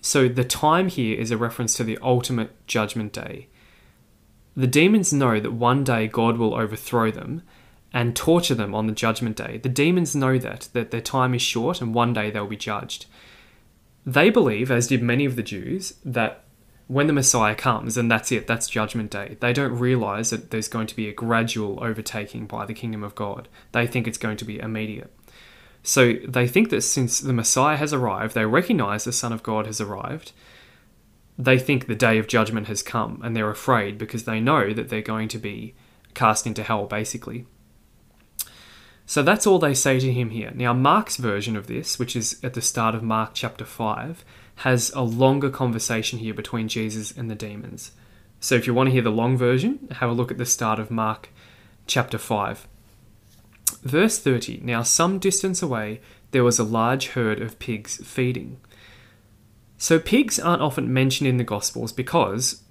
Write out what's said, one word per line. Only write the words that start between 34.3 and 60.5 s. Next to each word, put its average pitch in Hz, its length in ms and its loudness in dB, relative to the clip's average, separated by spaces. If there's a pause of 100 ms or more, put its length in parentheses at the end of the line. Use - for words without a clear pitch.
know 117 340 2
that 113 180 -4
they're 107 120 -4
going 110 260 -4
to 113 100 -8
be 107 360 -10 (400)
cast 110 320 2
into 110 160 -4
hell, 104 240 -2
basically. 113 600 -8 (1600)
So - 160 0
that's 196 240 4
all 190 120 6
they 147 160 2
say 131 240 2
to 131 140 0
him 120 180 -2
here. 113 240 -8
Now, 120 180 0
Mark's 143 440 2
version 107 400 -2
of 101 100 -8
this, - 320 -6
which 123 160 -4
is 110 300 -4
at 127 100 -6
the 117 60 -6
start 113 340 0
of 110 80 -4
Mark 110 320 -2
chapter - 300 -8
five, 117 600 -6 (320)
has 127 380 2
a 135 80 -2
longer 131 480 2
conversation 117 720 -2
here 110 140 -6
between 113 340 -6
Jesus 110 420 -6
and 117 180 -8
the 110 60 -6
demons. 107 560 -12 (480)
So - 160 0
if 120 120 4
you 123 80 2
want 131 140 4
to 131 40 4
hear 127 100 4
the 113 80 2
long 117 260 2
version, 131 600 2
have 120 140 0
a 117 40 0
look 120 160 -2
at 120 80 -8
the 120 80 -4
start 110 320 0
of 107 120 -8
Mark 110 400 -4 (580)
chapter 117 300 0
five. 104 500 -4 (1120)
Verse 165 360 2
thirty, 120 440 0
"Now 120 200 -2
some 175 360 2
distance 190 440 0
away, 113 380 -4 (300)
there 123 140 4
was 120 140 6
a 117 60 4
large 117 440 2
herd 110 320 0
of 110 180 -8
pigs 110 460 -8
feeding." 123 540 -4 (1200)
So 165 200 4
pigs 220 400 2
aren't 170 240 2